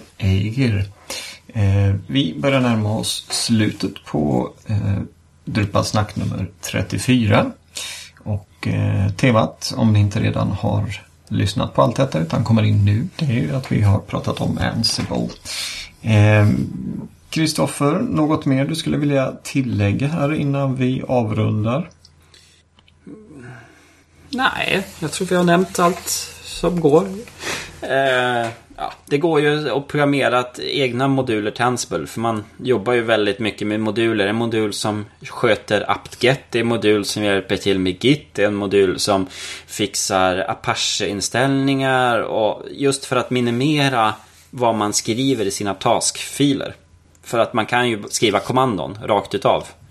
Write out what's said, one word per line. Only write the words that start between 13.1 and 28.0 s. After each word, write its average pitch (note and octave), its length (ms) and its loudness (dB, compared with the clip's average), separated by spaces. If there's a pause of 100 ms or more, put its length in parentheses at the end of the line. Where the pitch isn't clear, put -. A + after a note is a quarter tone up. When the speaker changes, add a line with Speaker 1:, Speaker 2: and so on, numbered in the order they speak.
Speaker 1:
det - 80 -2
är B2 160 0
ju D3+ 140 -2
att C3 180 -4
vi B2+ 100 2
har G2+ 160 4
pratat - 420 -6
om - 180 -2
Ansible. - 720 -2 (720)
Ehm, G#2+ 680 4 (600)
Kristoffer, D3+ 640 0
något D#3 540 0
mer C3+ 180 2
du D#3+ 100 -4
skulle D3+ 220 -2
vilja C#3+ 360 0 (100)
tillägga A2+ 640 0
här D#3 280 0
innan C#3 420 0
vi C3 320 0
avrundar? A2 840 0 (2500)
Speaker 2:
Nej, - 560 0 (120)
jag D#3 140 -6
tror F#3+ 140 -4
vi F3+ 100 2
har F3+ 80 4
nämnt F3 340 2
allt F3+ 300 2 (340)
som F3 380 -2
går. D#3+ 280 4 (720)
Eh... B2+ 680 0 (280)